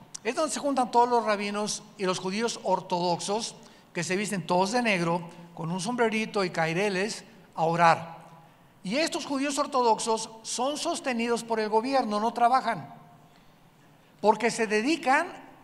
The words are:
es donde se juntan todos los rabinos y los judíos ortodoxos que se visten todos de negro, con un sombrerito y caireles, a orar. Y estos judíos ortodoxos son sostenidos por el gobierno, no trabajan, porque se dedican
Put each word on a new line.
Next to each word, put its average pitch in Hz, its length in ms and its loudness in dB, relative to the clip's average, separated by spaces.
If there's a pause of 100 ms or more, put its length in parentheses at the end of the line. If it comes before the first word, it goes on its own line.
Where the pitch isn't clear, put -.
(240)
es 240 120 -2
donde 311 180 -2
se 240 60 -6
juntan 262 320 0
todos 240 180 6
los 233 160 2
rabinos 208 560 -2 (160)
y 196 80 -2
los 180 140 0
judíos 214 440 -4
ortodoxos 180 920 -2 (380)
que 175 100 -4
se 180 120 -2
visten 196 300 -2
todos 185 280 2
de 247 100 2
negro, 175 440 0 (280)
con 165 160 -6
un 180 80 -2
sombrerito 220 640 0
y 180 80 -2
caireles, 185 720 0 (320)
a 170 80 0
orar. 165 540 4 (680)
Y 196 140 -2
estos 320 280 -2
judíos 277 320 -2
ortodoxos 240 720 0 (140)
son 277 340 -4
sostenidos 240 640 -2
por 226 160 -2
el 214 100 -2
gobierno, 220 500 2
no 220 120 0
trabajan, 233 640 2 (1300)
porque 214 300 2
se 226 160 -2
dedican 262 600 2 (360)